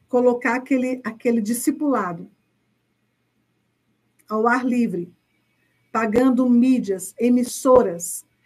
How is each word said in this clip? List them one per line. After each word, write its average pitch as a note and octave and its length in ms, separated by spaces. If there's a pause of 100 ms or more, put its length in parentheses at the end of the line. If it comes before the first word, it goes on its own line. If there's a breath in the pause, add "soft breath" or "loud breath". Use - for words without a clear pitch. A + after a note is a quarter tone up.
colocar B3 480
aquele, B3+ 480
aquele A#3 360
discipulado G#3+ 880 (2000)
ao A3 200
ar B3 160
livre, A3+ 500 (760)
pagando A#3+ 560
mídias, A#3+ 680
emissoras, A#3+ 1080 (200)